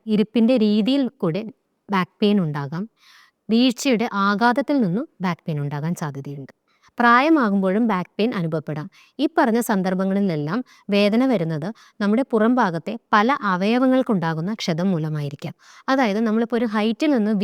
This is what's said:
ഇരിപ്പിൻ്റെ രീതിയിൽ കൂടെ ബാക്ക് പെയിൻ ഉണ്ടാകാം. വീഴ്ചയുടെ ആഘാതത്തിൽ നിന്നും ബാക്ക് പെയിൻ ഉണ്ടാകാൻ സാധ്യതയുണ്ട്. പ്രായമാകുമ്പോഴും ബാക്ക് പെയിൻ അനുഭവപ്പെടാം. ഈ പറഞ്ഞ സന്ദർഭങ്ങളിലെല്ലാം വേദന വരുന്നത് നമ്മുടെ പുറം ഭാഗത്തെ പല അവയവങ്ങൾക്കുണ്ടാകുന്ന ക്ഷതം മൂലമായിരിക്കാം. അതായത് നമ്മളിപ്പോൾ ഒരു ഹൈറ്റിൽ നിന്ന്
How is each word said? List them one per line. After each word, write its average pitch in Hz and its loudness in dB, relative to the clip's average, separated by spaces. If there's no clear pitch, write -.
ഇരിപ്പിൻ്റെ 226 2
രീതിയിൽ 214 2
കൂടെ 180 -2
ബാക്ക് 185 -2
പെയിൻ 208 4
ഉണ്ടാകാം. 147 -6
വീഴ്ചയുടെ 240 2
ആഘാതത്തിൽ 240 0
നിന്നും 196 -2
ബാക്ക് 175 -4
പെയിൻ 151 -4
ഉണ്ടാകാൻ 147 -6
സാധ്യതയുണ്ട്. 143 -10
പ്രായമാകുമ്പോഴും 233 4
ബാക്ക് 180 -4
പെയിൻ 220 0
അനുഭവപ്പെടാം. 160 -4
ഈ - 2
പറഞ്ഞ 240 4
സന്ദർഭങ്ങളിലെല്ലാം 190 -2
വേദന 208 2
വരുന്നത് 165 -2
നമ്മുടെ 214 2
പുറം 226 2
ഭാഗത്തെ 185 -2
പല 226 4
അവയവങ്ങൾക്കുണ്ടാകുന്ന 202 0
ക്ഷതം 180 -2
മൂലമായിരിക്കാം. 151 -6
അതായത് 226 2
നമ്മളിപ്പോൾ 226 0
ഒരു 240 0
ഹൈറ്റിൽ 226 0
നിന്ന് 214 0